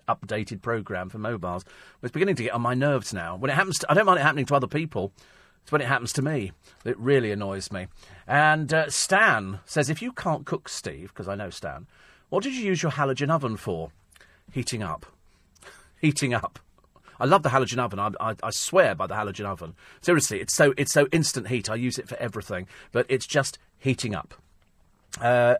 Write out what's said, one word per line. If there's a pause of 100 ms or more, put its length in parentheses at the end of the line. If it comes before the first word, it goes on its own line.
updated
programme
for
mobiles. (360)
It's
beginning
to
get
on
my
nerves
now.
When
it
happens
to,
I
don't
mind
it
happening
to
other
people. (500)
It's
when
it
happens
to
me (320)
that
it
really
annoys
me." (380)
And,
uh,
Stan
says,
"If
you
can't
cook,
Steve,"
'cause
I
know
Stan, (400)
"what
did
you
use
your
halogen
oven
for?" (640)
Heating
up. (480)
<laughs>
Heating
up. (580)
I
love
the
halogen
oven.
I, (100)
I,
I
swear
by
the
halogen
oven. (280)
Seriously,
it's
so,
it's
so
instant
heat.
I
use
it
for
everything. (240)
But
it's
just (200)
heating
up. (840)
Uh,